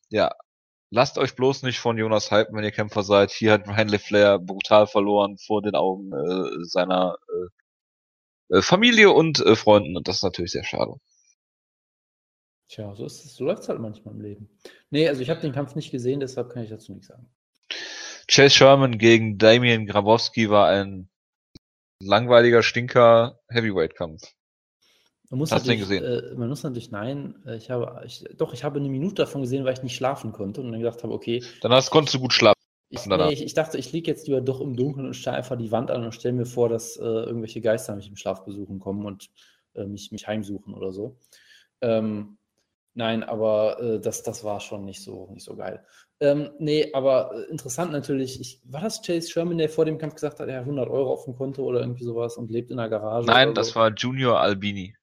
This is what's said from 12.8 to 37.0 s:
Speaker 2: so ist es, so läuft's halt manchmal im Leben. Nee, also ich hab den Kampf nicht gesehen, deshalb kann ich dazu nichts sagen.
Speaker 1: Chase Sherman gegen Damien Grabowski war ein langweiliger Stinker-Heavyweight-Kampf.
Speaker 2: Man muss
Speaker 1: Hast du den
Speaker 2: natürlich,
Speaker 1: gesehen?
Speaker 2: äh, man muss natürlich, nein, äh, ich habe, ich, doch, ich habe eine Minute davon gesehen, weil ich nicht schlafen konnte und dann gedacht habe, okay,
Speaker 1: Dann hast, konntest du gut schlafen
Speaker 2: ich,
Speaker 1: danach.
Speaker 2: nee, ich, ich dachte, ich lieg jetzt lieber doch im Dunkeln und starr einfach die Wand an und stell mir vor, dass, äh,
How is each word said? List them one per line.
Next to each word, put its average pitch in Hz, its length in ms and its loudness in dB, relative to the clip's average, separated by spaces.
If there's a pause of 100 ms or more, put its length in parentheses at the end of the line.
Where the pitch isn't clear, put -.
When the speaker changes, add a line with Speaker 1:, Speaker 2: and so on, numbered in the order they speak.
Speaker 2:
so 117 100 -12
ist - 180 -16
es, - 120 -20
so 127 100 -8
läuft's 185 240 -6
halt 156 100 -6
manchmal 107 340 -14
im 107 60 -16
Leben. 104 300 -16 (400)
Nee, 151 180 2
also 139 140 -2
ich 127 80 -4
hab 165 100 -4
den 151 140 -6
Kampf 139 220 -8
nicht 151 140 -10
gesehen, 131 300 -4
deshalb 127 300 -8
kann 120 140 -12
ich 104 60 -14
dazu 107 220 -18
nichts - 160 -20
sagen. - 220 -20 (1000)
Speaker 1:
Chase 139 200 8
Sherman 135 480 8
gegen 113 400 6
Damien 113 480 6
Grabowski 104 640 2
war 101 180 6
ein 95 420 0 (960)
langweiliger 117 580 6
Stinker-Heavyweight-Kampf. 117 1600 2 (1080)
Speaker 2:
Man 127 100 -6
muss 156 120 -2
Speaker 1:
Hast - 140 0
du 127 60 2
den 113 80 0
Speaker 2:
natürlich, 98 220 -2
Speaker 1:
gesehen? - 320 -6
Speaker 2:
äh, 98 40 -14
man 120 120 -6
muss 143 140 -8
natürlich, 123 280 -10
nein, 127 540 -10
äh, 117 100 -10
ich 110 140 -14
habe, 123 360 -6
ich, - 200 -18 (100)
doch, - 180 -4
ich 120 120 -10
habe 143 140 -4
eine 139 100 -4
Minute 139 260 -4
davon 143 260 -2
gesehen, 131 220 -4
weil 131 100 0
ich 123 100 -12
nicht 123 120 -10
schlafen 127 380 -6
konnte 104 280 -10
und 123 100 -10
dann 113 100 -10
gedacht 117 220 -6
habe, 113 100 -8
okay, 117 300 -6 (180)
Speaker 1:
Dann 117 100 0
hast, 131 180 6
konntest 156 260 4
du 131 40 -2
gut 127 140 -4
schlafen 104 220 8 (340)
Speaker 2:
ich, - 140 -12
Speaker 1:
danach. 98 240 2
Speaker 2:
nee, 151 60 0
ich, 135 100 -8
ich - 100 -10
dachte, 156 240 -2
ich 131 160 -10
lieg 165 140 -8
jetzt 147 200 -6
lieber 131 140 -2
doch 127 180 -4
im 143 160 -8
Dunkeln 135 300 -4
und 131 80 -10
starr 127 220 -6
einfach 131 220 -6
die 113 140 -8
Wand 117 180 -2
an 127 140 -4
und 120 100 -10
stell 123 200 -6
mir 123 120 -2
vor, 120 220 0
dass, 113 300 -6
äh, - 60 -12